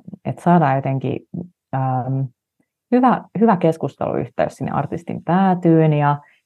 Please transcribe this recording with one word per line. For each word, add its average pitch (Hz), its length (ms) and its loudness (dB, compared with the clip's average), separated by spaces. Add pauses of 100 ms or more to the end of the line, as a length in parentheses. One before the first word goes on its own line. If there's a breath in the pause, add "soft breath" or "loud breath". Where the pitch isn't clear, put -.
(260)
että - 160 -8
saadaan 165 340 2
jotenkin, 135 440 -4 (560)
ähm, 127 460 -2 (720)
hyvä, 247 320 2 (160)
hyvä 220 180 4
keskusteluyhteys - 960 -4
sinne - 180 -8
artistin - 520 -6
päätyyn 175 680 2
ja, 143 240 2 (280 soft breath)